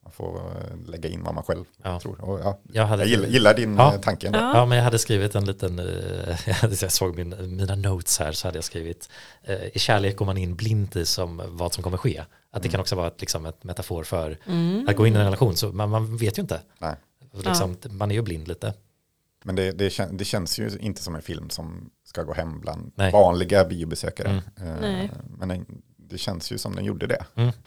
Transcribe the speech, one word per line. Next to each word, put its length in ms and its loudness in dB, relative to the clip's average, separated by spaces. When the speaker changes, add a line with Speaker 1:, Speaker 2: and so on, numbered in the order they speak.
Speaker 1:
man 80 -20
får, 240 -10
eh, 540 -10
lägga 180 -4
in 160 -6
vad 100 -4
man 100 -6
själv 200 -2
Speaker 2:
Ja. 180 -4
Speaker 1:
tror. 240 -10
Och, 160 -4
ja, 180 -2
Speaker 2:
Jag 140 4
hade 160 4
Speaker 1:
jag 80 4
gillar, 180 4
gillar 260 10
din, 220 2
Speaker 2:
Ja. 180 10
Speaker 1:
eh, 60 -2
tanke. 320 -2
Speaker 3:
Ja. 240 2
Speaker 2:
Ja, 100 8
men 120 6
jag 60 4
hade 140 4
skrivit 360 2
en 100 2
liten, 340 -2
eh, 580 -4
<laughs> 200 2
jag 100 0
såg 240 0
min, 400 -6
mina 180 0
notes 440 0
här, 140 -2
så 160 -4
hade 100 -4
jag 60 -6
skrivit, 440 -8
eh, 220 -6
"I 40 -2
kärlek 380 4
går 100 0
man 100 -2
in 200 -2
blind 400 0
i 100 -2
som 420 -2
vad 240 -4
som 120 -6
kommer 140 -2
ske." 200 0
Att 120 -6
det 40 -4
Speaker 1:
Mm. 60 0
Speaker 2:
kan 80 0
också 160 -2
vara 100 0
ett, 140 -6
liksom, 260 -6
ett 180 -12
metafor 400 -6
för 420 -4
Speaker 3:
Mm. 420 0
Speaker 2:
att 80 4
gå 100 6
in 80 6
i 20 4
en 80 6
relation. 320 2
Så 160 -2
man, 180 -2
man 260 -2
vet 220 -2
ju 40 -4
inte. 180 -4
Speaker 1:
Nej. 160 -6
Speaker 2:
Och 120 -12
liksom, 380 0
Speaker 3:
Ja. 100 -14
Speaker 2:
man 180 -2
är 40 0
ju 80 0
blind 260 -6
lite. 260 -6
Speaker 1:
Men 100 -2
det, 160 2
det 160 0
kän-, 280 -4
det 80 -4
känns 340 -2
ju 120 -4
inte 220 -6
som 120 -8
en 80 -8
film 280 -8
som 400 -10
ska 180 -8
gå 120 -6
hem 260 -6
bland 340 -10
Speaker 2:
Nej. 180 2
Speaker 1:
vanliga 520 8
biobesökare. 640 -4
Speaker 2:
Mm. 180 -8
Speaker 1:
Eh, 60 -6
Speaker 3:
Nej. 300 -4
Speaker 1:
men 100 -6
den, 180 -4
det 220 -14
känns 340 -6
ju 60 -6
som 180 -6
den 80 -4
gjorde 220 -4
det. 180 -4
Speaker 2:
Mm. 160 2